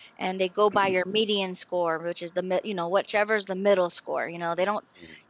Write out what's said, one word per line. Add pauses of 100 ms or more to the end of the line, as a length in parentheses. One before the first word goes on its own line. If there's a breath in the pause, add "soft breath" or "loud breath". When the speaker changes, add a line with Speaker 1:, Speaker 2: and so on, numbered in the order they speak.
(180 loud breath)
Speaker 1:
and
they
go
by
Speaker 2:
Mm-hmm.
Speaker 1:
your
median
score,
which
is
the
mi-,
you
know,
whichever
is
the
middle
score.
You
know,
they
don't,
Speaker 2:
Mm-hmm. (180)